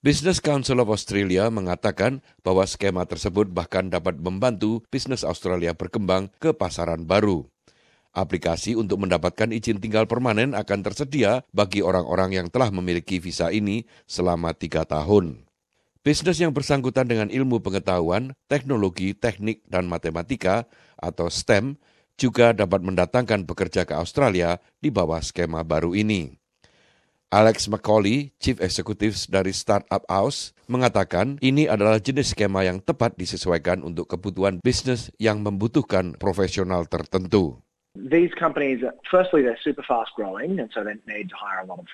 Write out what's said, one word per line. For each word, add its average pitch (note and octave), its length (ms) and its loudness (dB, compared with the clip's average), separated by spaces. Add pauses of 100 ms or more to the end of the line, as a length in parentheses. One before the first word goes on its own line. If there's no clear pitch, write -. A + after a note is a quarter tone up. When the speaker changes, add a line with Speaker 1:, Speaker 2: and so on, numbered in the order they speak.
Speaker 1:
Business D3 320 4
Council C#3 400 2
of A2 160 4
Australia G2 560 2
mengatakan G#2 720 -2 (240)
bahwa F#2 240 4
skema F2+ 400 -2
tersebut G2 400 0
bahkan F2+ 400 -4
dapat E2+ 320 -2
membantu G#2+ 720 -2
bisnis C3 320 -4
Australia F2 480 -2
berkembang F#2+ 640 -2
ke D#3+ 160 0
pasaran E2+ 560 -4
baru. F#2+ 400 2 (640)
Aplikasi F2 640 -2
untuk G2 240 0
mendapatkan F2+ 480 0
izin A2 320 -2
tinggal A2 240 2
permanen B2 480 0
akan G2+ 320 -2
tersedia B2+ 640 0
bagi G2+ 320 0
orang-orang F#2 560 0
yang F2 140 -2
telah B2 180 2
memiliki F2+ 480 -2
visa E2+ 320 -2
ini G#2 400 -2 (160)
selama E2+ 480 -2
tiga D#2+ 320 -4
tahun. D#2+ 600 0 (580)
Bisnis D3+ 340 2
yang D#3+ 160 2
bersangkutan C3 540 0
dengan G#2+ 180 0
ilmu A#2+ 320 0
pengetahuan, F#2+ 720 0 (160)
teknologi, G#2 640 0
teknik, G#2 560 -4
dan F2+ 240 -2
matematika E2+ 800 -2 (260)
atau E2+ 320 -4
stem A#2+ 480 0 (400)
juga A#2 400 6
dapat F#2+ 240 2
mendatangkan F#2+ 640 0
pekerja F2 400 -2
ke D2+ 140 -4
Australia F2+ 640 2 (180)
di D3+ 140 -4
bawah E2 260 0
skema D#2+ 480 -4
baru E2 300 0
ini. G2+ 340 0 (960)
Alex G#2+ 400 4
Macaulay, G#2+ 720 2
Chief C3 240 0
Executive G#2 480 -2 (160)
dari F#2+ 240 0
Startup G2 560 0
House, G2 480 -2 (160)
mengatakan A#2 720 0
ini C#3 240 4
adalah G#2+ 320 4
jenis C3 320 -2
skema G2 320 0
yang F#2 160 0
tepat A#2 400 -2
disesuaikan F2 640 -2
untuk E2 240 -6
kebutuhan F#2 560 -2
bisnis B2 560 -2
yang G#2+ 240 0
membutuhkan G2+ 720 0
profesional F#2 720 0
tertentu. F2+ 720 0 (400)
Speaker 2:
These E3 320 2
companies, C#3 480 -2 (320)
firstly, F#3 320 4
they're A#2 160 0
super C#3 240 -4
fast A#2 320 -2
growing, A2 400 -6
and A#2+ 160 -6
so G#2 160 -6
they G#2+ 160 -8
need G#2 240 -10
to - 80 -14
hire G2 240 -8
a F#2 80 -12
lot F2+ 160 -14
of - 100 -20